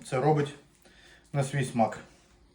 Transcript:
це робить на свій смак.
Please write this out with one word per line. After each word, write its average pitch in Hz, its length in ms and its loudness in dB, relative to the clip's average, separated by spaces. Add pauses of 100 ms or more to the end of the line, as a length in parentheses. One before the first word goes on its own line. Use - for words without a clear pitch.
це 131 120 -2
робить 147 340 2 (800)
на 139 100 2
свій 139 220 -4
смак. 117 340 0 (560)